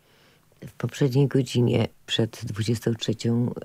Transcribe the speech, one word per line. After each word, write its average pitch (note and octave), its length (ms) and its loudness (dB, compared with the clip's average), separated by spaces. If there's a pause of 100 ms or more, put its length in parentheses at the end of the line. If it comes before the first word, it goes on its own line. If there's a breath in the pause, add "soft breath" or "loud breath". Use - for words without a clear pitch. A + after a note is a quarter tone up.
(680 soft breath)
W B2 60 -16
poprzedniej C3+ 560 2
godzinie A#2+ 600 2 (180)
przed - 380 -2
dwudziestą A2+ 500 -2
trzecią A#2 600 0 (100)